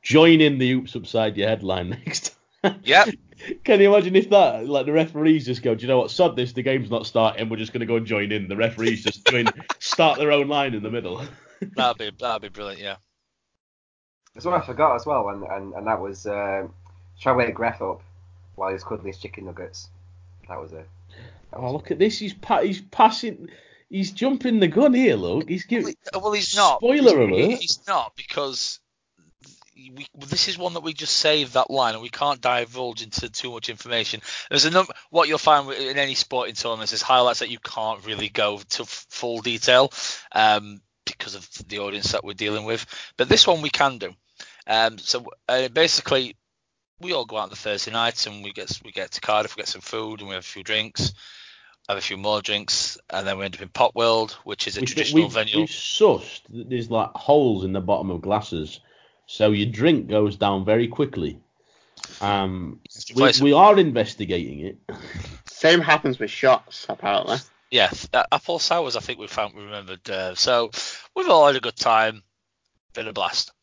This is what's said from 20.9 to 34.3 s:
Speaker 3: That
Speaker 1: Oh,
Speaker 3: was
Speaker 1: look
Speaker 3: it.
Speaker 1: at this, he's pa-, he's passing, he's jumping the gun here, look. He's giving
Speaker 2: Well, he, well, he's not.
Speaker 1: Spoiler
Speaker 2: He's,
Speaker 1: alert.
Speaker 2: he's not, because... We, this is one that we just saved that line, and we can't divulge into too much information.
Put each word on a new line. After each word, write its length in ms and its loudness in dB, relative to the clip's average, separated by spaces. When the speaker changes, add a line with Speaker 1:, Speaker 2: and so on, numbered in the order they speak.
Speaker 3:
That 80 -16
Speaker 1:
Oh, 40 -10
Speaker 3:
was 100 -6
Speaker 1:
look 180 -8
Speaker 3:
it. 20 0
Speaker 1:
at 60 -6
this, 180 4
he's 160 -8
pa-, 280 0
he's 200 -2
passing, 680 0
he's 220 -4
jumping 480 0
the 80 6
gun 260 4
here, 220 4
look. 320 -2
He's 180 -6
giving 280 -2
Speaker 2:
Well, 0 -
he, 100 -4
well, 100 0
he's 220 -2
not. 240 4
Speaker 1:
Spoiler 480 6
Speaker 2:
He's, 20 2
Speaker 1:
alert. 140 0
Speaker 2:
he's 260 -4
not, 280 -2
because... 640 -8
We, 400 -20
this 320 -2
is 100 -6
one 160 -4
that 100 -8
we 100 -6
just 220 -4
saved 380 2
that 160 2
line, 240 0
and 80 -8
we 80 -14
can't 320 -2
divulge 640 -4
into 260 -8
too 220 -10
much 180 -10
information. 520 -4